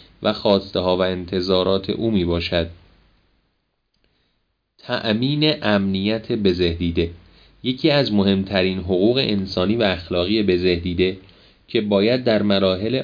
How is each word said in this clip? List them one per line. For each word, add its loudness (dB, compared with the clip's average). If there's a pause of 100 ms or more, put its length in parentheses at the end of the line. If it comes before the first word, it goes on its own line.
(220)
و 0
خواسته 0
ها 2
و 2
انتظارات 0
او -2
می 0
باشد. -2 (2000)
تأمین 0 (100)
امنیت 0
بزهدیده. 0 (520)
یکی 0
از 2
مهمترین 2
حقوق 2
انسانی 0
و 0
اخلاقی 0
بزهدیده 0 (520)
که -2
باید 2
در 2
مراحل 0